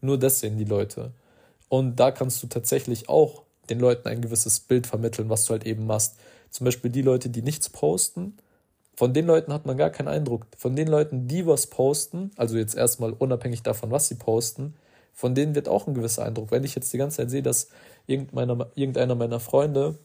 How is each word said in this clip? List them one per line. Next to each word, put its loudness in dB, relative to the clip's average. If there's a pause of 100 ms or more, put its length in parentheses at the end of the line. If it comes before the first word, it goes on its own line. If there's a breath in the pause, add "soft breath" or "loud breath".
Nur 2
das 4
sehen -4
die -2
Leute. -2 (560 soft breath)
Und 0
da 8
kannst -4
du -10
tatsächlich -2
auch 4 (260)
den -2
Leuten 2
ein -4
gewisses 0
Bild 2
vermitteln, -2
was 2
du 0
halt -2
eben -4
machst. 0 (340 loud breath)
Zum -4
Beispiel 0
die 0
Leute, 2
die -6
nichts -4
posten, -2 (580 soft breath)
von 2
den 2
Leuten 4
hat -4
man -2
gar 2
keinen -6
Eindruck. -2 (100)
Von -2
den 0
Leuten, 0
die -2
was 4
posten, 0
also 0
jetzt -2
erstmal 0
unabhängig -2
davon, -4
was 0
sie -4
posten, -2 (360 soft breath)
von -2
denen 2
wird -2
auch 2
ein -2
gewisser -2
Eindruck. -6
Wenn 2
ich -6
jetzt -6
die -4
ganze -2
Zeit -2
sehe, -4
dass 0 (360 loud breath)
irgendeiner, -2
irgendeiner 0
meiner -2
Freunde 2